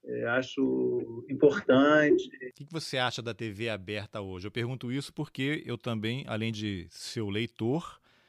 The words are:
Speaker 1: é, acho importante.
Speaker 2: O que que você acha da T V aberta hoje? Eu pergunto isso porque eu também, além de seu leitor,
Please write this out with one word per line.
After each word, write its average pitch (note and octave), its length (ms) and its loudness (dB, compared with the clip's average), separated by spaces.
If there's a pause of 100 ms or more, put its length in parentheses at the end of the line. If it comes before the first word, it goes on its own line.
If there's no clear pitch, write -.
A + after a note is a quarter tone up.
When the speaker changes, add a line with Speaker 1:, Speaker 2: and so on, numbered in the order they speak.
Speaker 1:
é, A#2+ 220 -4
acho B2+ 1040 0
importante. D3 960 6
Speaker 2:
O - 280 -14
que C#3+ 120 -16
que D3+ 60 -18
você D3 260 -4
acha B2+ 240 0
da A2+ 100 -6
T A2 180 -6
V A2 200 -4
aberta G#2 500 -6
hoje? F#2 260 -8
Eu G#2 60 -8
pergunto A#2+ 400 -4
isso C#3 220 -6
porque D3 500 -4
eu A#2+ 140 -6
também, A#2 500 -4
além A2+ 240 -2
de G2+ 380 -4
seu - 400 -6
leitor, A#2 680 -2 (300)